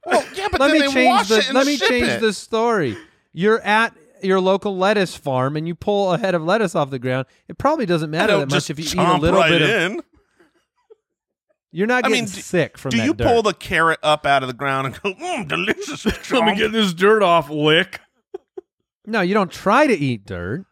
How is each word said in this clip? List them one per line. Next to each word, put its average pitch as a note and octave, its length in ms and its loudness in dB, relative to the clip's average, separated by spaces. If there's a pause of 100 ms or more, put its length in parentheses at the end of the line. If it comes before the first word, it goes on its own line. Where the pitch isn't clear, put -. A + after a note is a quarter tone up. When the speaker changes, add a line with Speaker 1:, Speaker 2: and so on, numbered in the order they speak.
Speaker 1:
Well, E4+ 180 2 (100)
yeah, F#4+ 160 -6
but F4+ 100 -2
Speaker 2:
Let C#4 80 4
Speaker 1:
then D#4 120 4
Speaker 2:
me C#4 60 2
Speaker 1:
they C#4 60 -2
Speaker 2:
change B3+ 160 4
Speaker 1:
wash F#4 200 2
Speaker 2:
the, A3 100 4
Speaker 1:
it G#3+ 100 2
and C4+ 60 -4
Speaker 2:
let C4+ 120 4
me D4 100 0
Speaker 1:
ship F#4+ 120 0
Speaker 2:
change B3 200 0
Speaker 1:
it. A#2+ 140 -2
Speaker 2:
the A3 100 0
story. G#3+ 640 -2 (380)
You're G#3 260 2
at G#3+ 340 0 (280)
your F#3+ 180 2
local F#3+ 380 0
lettuce G3 360 2
farm C3 420 -2
and D#3 120 -4
you F3 60 -6
pull G3+ 400 0
a - 40 -2
head F#3 160 -2
of E3 80 0
lettuce F#3 320 0
off D3+ 140 0
the C3+ 100 -8
ground. B2+ 280 -4 (220)
It - 100 -16
probably D4 260 0
doesn't E3 260 0
matter D#3 120 -2
Speaker 1:
I G#3+ 40 2 (100)
Speaker 2:
that G3 60 2
Speaker 1:
don't C3+ 80 -4
Speaker 2:
much C#3+ 60 0
Speaker 1:
just C#3+ 140 -2
Speaker 2:
if C#3+ 80 -8
you E3 80 -8
eat - 80 -6
a - 20 -2
Speaker 1:
chomp E3+ 240 2
Speaker 2:
little F3+ 200 2
Speaker 1:
right E3 100 4
Speaker 2:
bit E3+ 120 2
of E3 60 2 (240)
Speaker 1:
in. E4+ 80 -8 (1700)
Speaker 2:
You're F3 180 -2
not B3 160 0
Speaker 1:
I C#4 40 2
Speaker 2:
getting B3+ 160 0
Speaker 1:
mean, G3+ 80 -8
d-, - 80 -12
Speaker 2:
sick - 380 -2
from C3+ 120 -8
Speaker 1:
do A#3 80 0
Speaker 2:
that A3+ 60 0
Speaker 1:
you D4+ 100 0
Speaker 2:
dirt. - 120 -2
Speaker 1:
pull A#3 160 4
the G#3+ 100 2
carrot E3 500 0
up D3+ 220 2
out C#3 180 2
of C3 40 -6
the B2+ 80 -8
ground C3+ 320 -4
and - 160 -10
go, G3+ 120 -4
"Mm, C4+ 340 -8
delicious G#3+ 580 -6
Speaker 3:
<laughs> - 240 -6
Let A#3+ 160 0
me G3+ 60 2
Speaker 1:
chomp"? G3 40 -2
Speaker 3:
get A3 160 -2
this G#3 220 0
dirt G3+ 280 4
off, E3+ 280 2
lick. D3+ 500 0 (1040)
Speaker 2:
No, A3 140 -2
you F3+ 140 0
don't G3 160 2
try B3 360 2
to B3+ 80 4
eat B2+ 300 -2
dirt. G2 480 -8